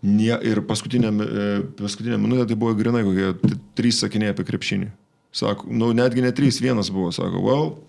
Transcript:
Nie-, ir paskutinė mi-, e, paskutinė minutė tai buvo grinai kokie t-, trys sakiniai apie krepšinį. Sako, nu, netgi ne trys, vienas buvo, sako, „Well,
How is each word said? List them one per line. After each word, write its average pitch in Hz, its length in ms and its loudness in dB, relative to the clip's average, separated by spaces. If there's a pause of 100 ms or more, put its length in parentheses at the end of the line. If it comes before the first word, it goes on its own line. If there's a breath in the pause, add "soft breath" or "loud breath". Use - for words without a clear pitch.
Nie-, 107 400 2
ir 104 220 0
paskutinė 113 480 0
mi-, 107 160 0
e, 101 340 -2 (140)
paskutinė 110 420 -4
minutė 117 300 2
tai 113 80 0
buvo 113 180 0
grinai 113 300 0
kokie 95 380 2
t-, - 160 2 (180)
trys 120 240 2
sakiniai 107 320 0
apie 101 160 -4
krepšinį. 98 400 -4 (420)
Sako, - 380 -4
nu, 117 240 0
netgi 123 320 2
ne 123 80 2
trys, 131 260 2
vienas 120 320 0
buvo, 92 220 -2
sako, 90 320 -4
„Well, 143 320 0 (120)